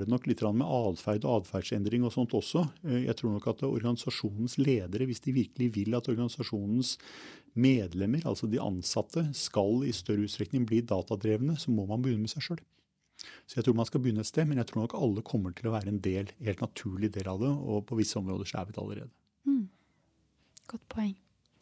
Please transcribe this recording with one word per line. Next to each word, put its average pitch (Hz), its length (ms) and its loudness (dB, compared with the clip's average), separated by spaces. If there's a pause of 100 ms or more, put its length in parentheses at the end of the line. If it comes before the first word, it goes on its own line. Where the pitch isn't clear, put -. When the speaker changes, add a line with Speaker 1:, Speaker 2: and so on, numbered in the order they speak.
Speaker 1:
det 98 40 -2
nok 120 180 2
litt - 120 2
grann 104 200 2
med 143 100 2
adferd 107 580 2
og 117 160 4
adferdsendring 104 640 0
og 113 80 -2
sånt 123 200 2
også. 156 340 2 (160)
Eh, 123 220 0
jeg 117 120 0
tror 110 160 0
nok 101 140 -2
at 110 180 -2
organisasjonens 117 920 -2
ledere, 120 480 2
hvis 120 140 -4
de 135 140 -2
virkelig 120 400 0
vil 104 200 2
at 120 140 0
organisasjonens 117 880 0 (600)
medlemmer, 113 720 4
altså 110 220 -2
de 110 100 2
ansatte, 110 720 -2
skal 110 540 2
i 127 100 0
større 104 300 0
utstrekning 117 420 -2
bli 113 160 4
datadrevne, 107 720 0
så - 160 -4
må 104 160 2
man 113 160 0
begynne 110 220 0
med - 60 -6
seg 147 120 -8
selv. 170 200 -6 (840)
Så - 100 -8
jeg 117 80 0
tror 120 140 6
man 117 100 2
skal 127 160 0
begynne 110 160 2
et 110 80 -4
sted, 160 200 2
men 143 120 2
jeg 113 80 -2
tror 110 160 -2
nok 117 140 -6
alle 110 260 2
kommer 92 320 -2
til 113 140 -2
å - 20 0
være 107 160 -2
en 101 160 -2
del, 98 240 0 (160)
helt 104 160 -2
naturlig 104 540 -4
del 95 180 -4
av 95 80 -4
det, 127 80 2
og 104 400 -2
på 117 80 -4
visse 107 240 0
områder 95 300 -4
så 98 100 -4
er 92 80 -6
vi 107 80 -14
det 101 60 -6
allerede. 104 280 -10 (380)
Speaker 2:
Mm. 269 140 4 (1080)
Godt - 240 -12
poeng. 208 220 -2 (480)